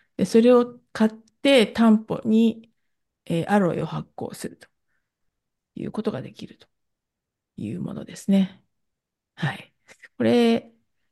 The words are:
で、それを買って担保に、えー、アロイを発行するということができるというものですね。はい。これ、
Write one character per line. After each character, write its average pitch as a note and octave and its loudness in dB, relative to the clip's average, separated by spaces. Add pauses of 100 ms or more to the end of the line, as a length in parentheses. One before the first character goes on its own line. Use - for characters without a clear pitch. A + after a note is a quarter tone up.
(160)
で、 F#3 -2
そ A3+ 2
れ A#3+ 6
を A#3+ 0 (140)
買 A3 0
っ - -6
て - 0
担 A3 2
保 - -8
に、 A3+ 0 (540)
え E3+ -4
ー、 - -4
ア G#3 2
ロ E3+ 0
イ - -6
を D#3 -6
発 D#3+ -10
行 - -12
す - -14
る - -14
と - -20 (1080)
い - -10
う - -10
こ G#3+ -10
と - -4
が C3 -10
で - -16
き - -20
る - -20
と - -20 (880)
い G#2 -10
う - -10
も - -10
の - -14
で - -20
す - -4
ね。 F#3+ 0 (720)
は B2+ -4
い。 - -18 (440)
こ B3+ -4
れ、 A#3 0 (400)